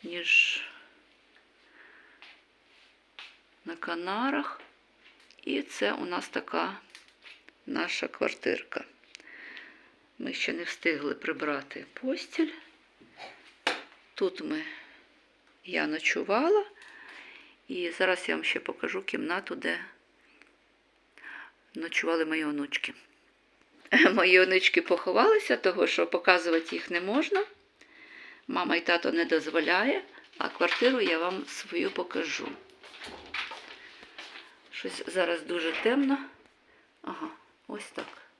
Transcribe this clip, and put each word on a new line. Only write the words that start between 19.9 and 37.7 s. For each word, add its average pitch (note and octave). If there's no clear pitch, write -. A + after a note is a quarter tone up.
ночували E3
мої D#3+
онучки. C#3+
<laughs> D#4+
Мої F#3
онучки F#3
поховалися, A#3
того F3
що E3+
показувати E3+
їх -
не F3
можна. D4
Мама F3+
і E3+
тато E3+
не E3+
дозволяє, E3
а -
квартиру A#3+
я E3+
вам F3
свою F#3
покажу. E3+
Щось -
зараз E3+
дуже E3
темно. C4+
Ага, -
ось G#3